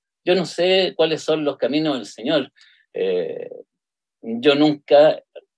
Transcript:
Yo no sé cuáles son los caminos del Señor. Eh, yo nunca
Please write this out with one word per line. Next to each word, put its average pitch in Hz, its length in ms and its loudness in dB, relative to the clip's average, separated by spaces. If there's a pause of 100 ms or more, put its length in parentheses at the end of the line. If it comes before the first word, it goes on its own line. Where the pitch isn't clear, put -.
(240)
Yo 180 120 2
no 175 100 -2
sé 185 500 0
cuáles 156 240 0
son 156 240 -2
los 139 120 -2
caminos 143 400 -2
del 107 100 -10
Señor. 131 460 -4 (420)
Eh, 90 560 -4 (720)
yo 120 320 0
nunca 147 640 4 (380)